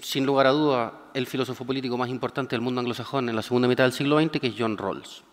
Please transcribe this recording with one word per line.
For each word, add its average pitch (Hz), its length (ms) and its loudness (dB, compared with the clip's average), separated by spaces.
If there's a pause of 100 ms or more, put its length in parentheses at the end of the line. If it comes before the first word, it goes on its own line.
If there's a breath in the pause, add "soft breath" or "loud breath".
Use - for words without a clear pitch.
sin 135 240 -2
lugar 135 220 4
a 131 40 6
duda, 139 420 2 (200)
el 127 140 -2
filósofo 127 380 -4
político 127 320 -2
más 123 100 -2
importante 123 480 -4
del 113 60 0
mundo 123 180 0
anglosajón 123 480 -2
en 113 80 -2
la 110 60 0
segunda 123 260 2
mitad 127 160 6
del 127 80 6
siglo 143 240 2
veinte, 156 240 2
que 135 80 0
es 110 100 -4
John 110 200 -2
Rawls, 90 440 -6 (120)